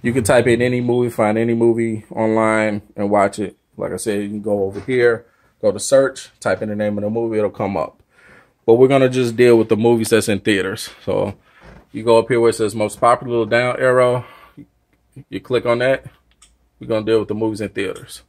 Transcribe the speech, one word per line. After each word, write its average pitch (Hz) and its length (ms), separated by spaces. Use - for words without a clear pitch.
you 123 100
can 123 120
type 123 240
in 117 120
any 123 200
movie, 123 300
find 107 280
any 117 160
movie 113 560
online 110 720
and 101 120
watch 101 300
it. 98 180
Like 95 160
I 92 40
said, 104 260
you 101 60
can 104 140
go 101 220
over 101 160
here, 120 460
go 107 100
to 101 80
search, 135 480
type 95 200
in 110 80
the 107 80
name 104 220
of 104 60
the 104 60
movie, 113 280
it'll 104 120
come 98 260
up. - 260
But 113 80
we're 131 140
gonna 135 200
just 123 260
deal 120 220
with 110 140
the 107 60
movies 113 340
that's 110 180
in 98 120
theaters. 98 500
So 98 300
you 110 140
go 117 140
up 113 100
here 123 100
where 117 120
it 104 40
says 107 200
most 107 260
popular, 123 300
little 117 160
down 123 340
arrow, 127 440
you 98 120
click 123 260
on 120 120
that. 131 260
We're 123 80
gonna 110 200
deal 113 120
with 101 100
the 107 60
movies 107 260
in 101 100
theaters. - 580